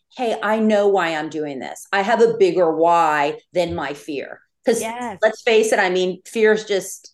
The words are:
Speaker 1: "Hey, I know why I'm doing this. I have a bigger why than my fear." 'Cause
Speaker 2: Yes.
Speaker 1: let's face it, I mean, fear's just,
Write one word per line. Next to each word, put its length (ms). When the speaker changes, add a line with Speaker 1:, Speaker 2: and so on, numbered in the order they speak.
Speaker 1:
"Hey, 260
I 180
know 280
why 260
I'm 160
doing 300
this. 320
I 120
have 180
a 160
bigger 360
why 640
than 240
my 180
fear." 460
'Cause 140
Speaker 2:
Yes. 420
Speaker 1:
let's 200
face 320
it, 60
I 100
mean, 360
fear's 380
just, 500